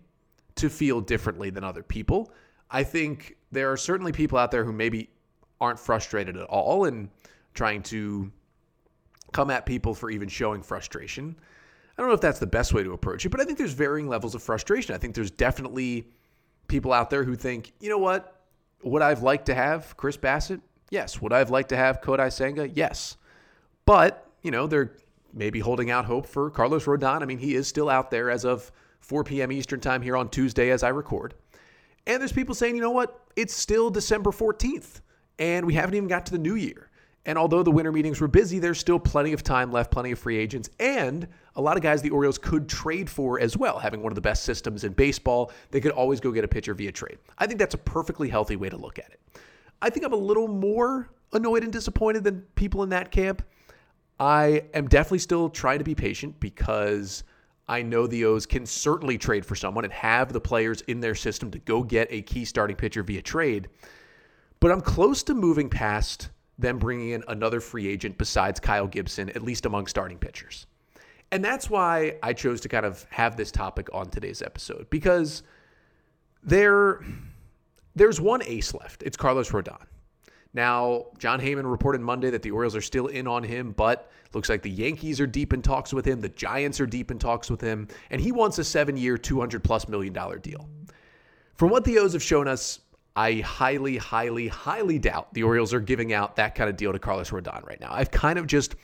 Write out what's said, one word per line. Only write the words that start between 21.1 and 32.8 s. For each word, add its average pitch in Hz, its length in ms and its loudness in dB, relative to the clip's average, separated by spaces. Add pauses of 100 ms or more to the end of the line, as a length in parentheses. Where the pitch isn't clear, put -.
Would 107 100 -2
I 123 60 8
have 131 120 4
liked 135 180 2
to 131 80 0
have 131 240 4
Kodai 131 320 0
Senga? 143 360 -4
Yes." - 480 -4 (680)
But, 196 420 6 (140)
you 170 80 -4
know, 131 160 0
they're 143 300 0 (360)
maybe 107 280 -4
holding 120 320 0
out 123 140 0
hope 120 200 -2
for 143 240 -4
Carlos 143 360 0
Rodon. 143 360 2
I 143 40 -6
mean, 131 120 -6
he 135 160 -2
is 135 140 0
still 151 200 0
out 131 220 2
there 120 200 0
as 120 140 -2
of 123 280 -2 (260)
four 147 240 -4
P 139 200 -4
M 127 100 -2
Eastern 135 260 -4
time 127 240 -2
here 127 140 -2
on 127 120 0
Tuesday 127 420 2
as 127 120 4
I 123 60 4
record. 135 460 -4 (720)
And 247 140 0
there's 269 120 -4
people 254 240 -2
saying, 240 180 0
"You 240 80 -2